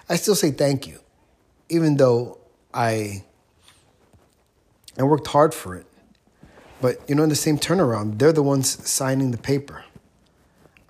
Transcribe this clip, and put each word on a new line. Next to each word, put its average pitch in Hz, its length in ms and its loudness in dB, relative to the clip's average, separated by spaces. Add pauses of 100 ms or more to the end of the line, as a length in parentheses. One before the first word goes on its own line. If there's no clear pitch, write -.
I 175 80 -2
still 208 180 0
say 180 160 0
thank 139 360 -2
you, 80 140 -20 (680)
even 160 280 2
though 120 420 2 (340)
I, 110 520 -4 (1700)
I 131 40 -4
worked 147 240 2
hard 156 280 4
for 90 220 -12
it. 85 100 -18 (920)
But, 127 180 0 (100)
you 143 60 0
know, 147 80 2
in 160 60 2
the 151 60 2
same 147 240 0
turnaround, 113 600 -2
they're 147 140 6
the 156 100 2
ones 139 460 -2
signing 135 420 -2
the 113 80 -6
paper. 139 460 -6 (1040)